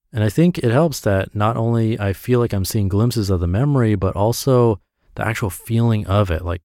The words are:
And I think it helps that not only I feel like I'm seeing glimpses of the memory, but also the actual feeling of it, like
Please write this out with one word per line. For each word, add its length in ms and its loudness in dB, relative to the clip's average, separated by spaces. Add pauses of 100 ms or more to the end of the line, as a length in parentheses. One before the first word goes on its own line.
(140)
And 100 0
I 60 0
think 260 2
it 140 0
helps 300 2
that 340 -2
not 240 0
only 420 0
I 140 -2
feel 260 0
like 140 0
I'm 100 0
seeing 240 -2
glimpses 400 0
of 120 0
the 60 -2
memory, 480 2
but 220 -2
also 640 2 (340)
the 120 -6
actual 240 -4
feeling 560 -2
of 240 0
it, 120 -4
like 220 -6